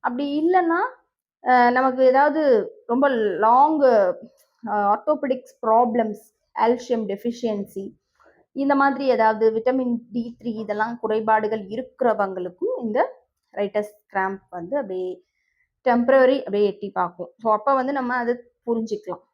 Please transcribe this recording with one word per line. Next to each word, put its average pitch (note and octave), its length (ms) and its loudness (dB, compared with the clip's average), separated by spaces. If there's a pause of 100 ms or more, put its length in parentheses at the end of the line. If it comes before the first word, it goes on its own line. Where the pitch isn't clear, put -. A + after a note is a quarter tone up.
அப்படி B3+ 240 -4 (160)
இல்லன்னா, F4 400 2 (640)
அ, B3 260 4
நமக்கு B3+ 340 2
ஏதாவது C#4 360 4 (460)
ரொம்ப C4 220 2 (360)
லாங், C#4 360 4
அ, B3+ 140 6 (680)
ஆர்த்தோபெடிக்ஸ் A#3 920 -2 (120)
ப்ராப்ளம்ஸ், A3 560 2 (340)
கால்சியம் A#3 560 0
டெஃபிஷியன்சி, G3+ 720 -6 (680)
இந்த C#4 220 0
மாதிரி C#4 320 0
ஏதாவது A3 460 4
விட்டமின் B3 440 -2 (160)
டி A#3 280 -8
த்ரீ A#3 120 -8 (120)
இதெல்லாம் A3 340 -6
குறைபாடுகள் A3 680 -2
இருக்கிறவங்களுக்கும் G3+ 1160 -4
இந்த A3+ 160 -2 (560)
ரைட்டர்ஸ் G#3 400 -4 (180)
கிராம்ப் F#3+ 380 -4
வந்து F3+ 260 -8
அப்படியே F#3 460 -6 (640)
டெம்பரரி B3+ 520 4
அப்படியே G3+ 280 -2
எட்டி G3 240 -6
பார்க்கும். F3 480 -6
So, A3 140 0
அப்ப G#3+ 220 0
வந்து C4 180 -2
நம்ம B3+ 240 -4
அதை A#3+ 180 -2 (320)
புரிஞ்சுக்கலாம். G#3+ 560 -6 (120)